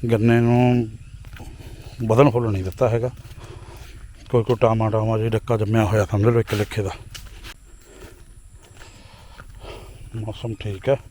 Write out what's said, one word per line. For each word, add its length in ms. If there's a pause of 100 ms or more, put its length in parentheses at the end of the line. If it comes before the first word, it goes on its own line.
(120)
ਗੰਨੇ 280
ਨੂੰ 480 (1160)
ਵਧਣ 240
ਫੁੱਲਣ 220
ਨਹੀਂ 120
ਦਿੱਤਾ 240
ਹੈਗਾ। 220 (1200)
ਕੋਈ 140
ਕੋਈ 160
ਟਾਮਾ 300
ਟਾਮਾ 280
ਜਿਹਾ 120
ਡੱਕਾ 260
ਜੰਮਿਆ 280
ਹੋਇਆ 260
ਸਮਝ 160
ਲਓ 140
ਇੱਕ 140
ਲੇਖੇ 280
ਦਾ। 80 (3250)
ਮੌਸਮ 460
ਠੀਕ 280
ਹੈ 80 (140)